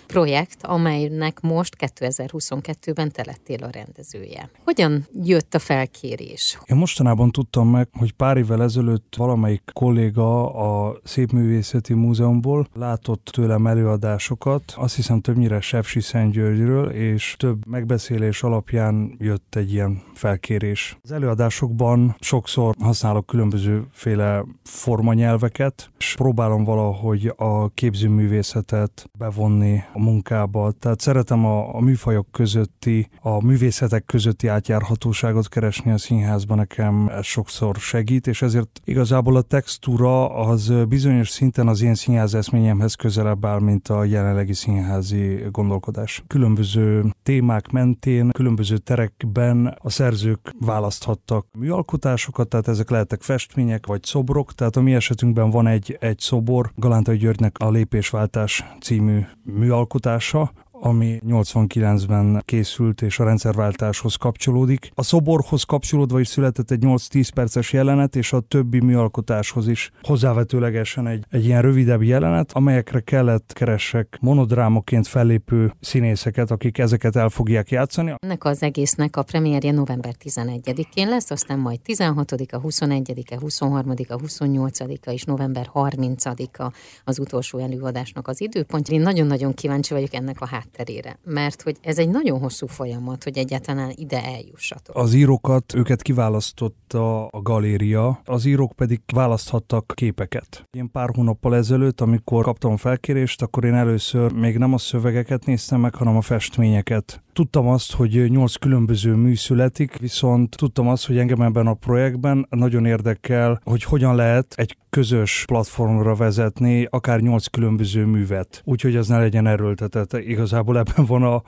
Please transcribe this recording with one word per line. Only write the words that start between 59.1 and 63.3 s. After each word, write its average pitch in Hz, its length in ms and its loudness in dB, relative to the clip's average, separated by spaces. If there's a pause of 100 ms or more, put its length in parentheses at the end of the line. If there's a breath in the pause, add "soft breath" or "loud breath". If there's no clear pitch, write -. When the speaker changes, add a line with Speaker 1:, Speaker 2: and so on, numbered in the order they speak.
Speaker 2:
műalkotása, 120 1120 0 (280 soft breath)
ami 113 460 2
nyolcvankilencben 104 1200 2
készült 113 580 -2
és 104 160 -2
a 117 60 0
rendszerváltáshoz 107 880 0